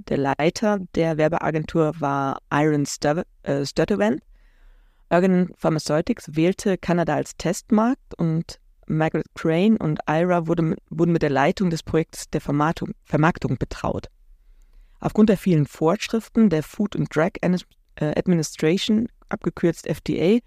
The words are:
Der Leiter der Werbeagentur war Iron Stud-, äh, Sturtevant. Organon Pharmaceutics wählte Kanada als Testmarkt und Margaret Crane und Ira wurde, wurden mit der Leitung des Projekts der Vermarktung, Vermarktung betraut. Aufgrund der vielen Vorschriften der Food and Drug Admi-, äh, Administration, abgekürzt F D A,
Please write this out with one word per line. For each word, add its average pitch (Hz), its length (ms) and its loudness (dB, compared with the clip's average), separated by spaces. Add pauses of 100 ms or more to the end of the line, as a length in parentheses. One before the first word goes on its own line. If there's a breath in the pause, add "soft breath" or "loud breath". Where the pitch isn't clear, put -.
Der - 80 -2
Leiter 160 640 0 (160)
der 165 200 0
Werbeagentur 156 840 0
war 139 380 -2 (140)
Iron 147 340 2
Stud-, 151 380 -2 (200)
äh, 139 200 -2
Sturtevant. 208 560 0 (880)
Organon 180 460 4
Pharmaceutics 156 800 -2
wählte 180 420 0
Kanada 170 380 0
als - 220 -4
Testmarkt - 800 -2
und 165 420 -4 (280)
Margaret 156 400 -2 (100)
Crane 180 420 2
und 151 300 -2
Ira 165 400 0
wurde, 165 260 0 (140)
wurden 170 240 0
mit 160 100 0
der 147 80 0
Leitung 160 400 0
des 160 140 -6
Projekts - 460 -4
der 156 100 -4
Vermarktung, 151 500 -2 (140)
Vermarktung 151 540 0
betraut. - 500 -6 (920)
Aufgrund 214 300 4
der 196 100 4
vielen 156 280 2
Vorschriften 214 840 0
der 156 140 0
Food - 320 -6
and - 180 -4
Drug 156 160 2 (120)
Admi-, 180 220 0 (300)
äh, - 240 -2
Administration, 180 880 0 (220)
abgekürzt - 580 -4
F - 140 -4
D 170 380 2
A, - 80 2